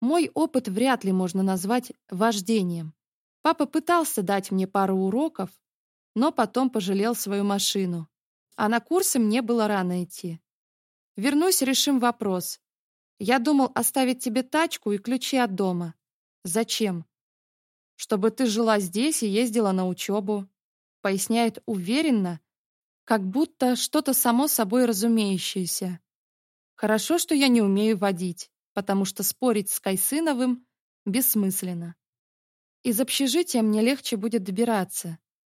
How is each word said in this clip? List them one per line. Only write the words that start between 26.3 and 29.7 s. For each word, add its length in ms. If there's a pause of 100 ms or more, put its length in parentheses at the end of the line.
Хорошо, 440
что 160
я 140
не 120
умею 360
водить, 540 (220)
потому 320
что 180
спорить 480